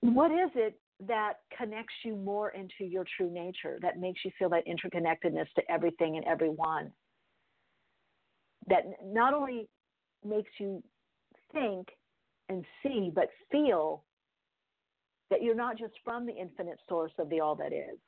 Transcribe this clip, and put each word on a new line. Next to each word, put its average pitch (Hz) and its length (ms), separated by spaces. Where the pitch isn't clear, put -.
What 269 300
is 349 220
it 220 260
that 214 360
connects 220 460
you 226 120
more 202 340
into 190 360
your 180 200
true 175 140
nature, 175 500
that 175 180
makes 185 240
you 190 140
feel 180 120
that 170 180
interconnectedness 165 880
to - 160
everything 165 460
and 156 80
everyone, 160 640
that 185 140
not 226 320
only 262 360
makes 208 340
you 196 240
think 208 340
and 185 160
see, 233 300
but - 160
feel 170 540
that - 120
you're 226 140
not 240 220
just 226 160
from 240 220
the 233 80
infinite 175 440
source 165 280
of 156 120
the 160 100
all 151 160
that 151 160
is 147 260